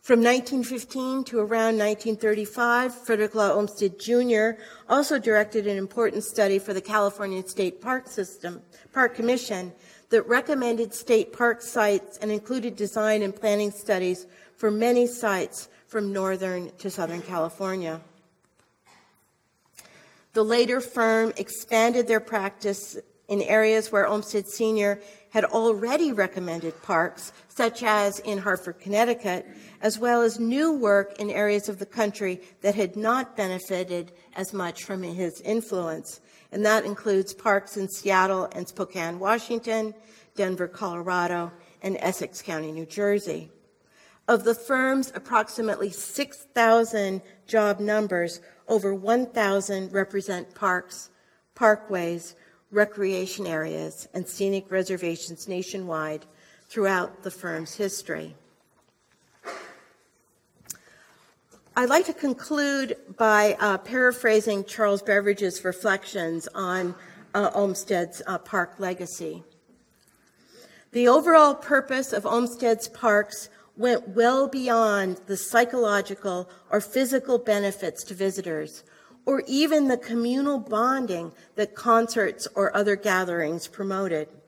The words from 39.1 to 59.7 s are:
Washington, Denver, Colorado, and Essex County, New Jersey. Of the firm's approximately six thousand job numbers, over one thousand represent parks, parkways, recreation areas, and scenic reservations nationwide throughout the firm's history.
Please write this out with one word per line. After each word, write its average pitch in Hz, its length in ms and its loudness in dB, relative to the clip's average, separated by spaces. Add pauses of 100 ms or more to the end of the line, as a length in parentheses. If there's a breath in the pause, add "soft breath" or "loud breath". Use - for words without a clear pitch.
Washington, 226 760 -2 (420 loud breath)
Denver, 185 320 -2
Colorado, 175 840 -4 (300 loud breath)
and 190 180 -4
Essex - 420 -4
County, 156 300 -8
New 160 140 -10
Jersey. 202 640 -4 (800 soft breath)
Of 226 160 4
the 226 120 2
firm's 262 600 0
approximately 214 760 -2
six - 640 -8
thousand 226 680 4 (240 loud breath)
job 208 340 2
numbers, 202 600 -2 (280 loud breath)
over 196 280 2
one 226 320 2
thousand 196 640 0
represent 196 640 -4
parks, 180 540 -4 (460 soft breath)
parkways, 185 800 2 (360 soft breath)
recreation 196 760 0
areas, 156 680 -6
and 180 140 -6
scenic 196 440 -4
reservations 175 760 -4
nationwide 175 800 -6 (420 soft breath)
throughout 196 540 -2
the 190 80 -8
firm's 165 460 -10
history. 160 600 -8 (3500 soft breath)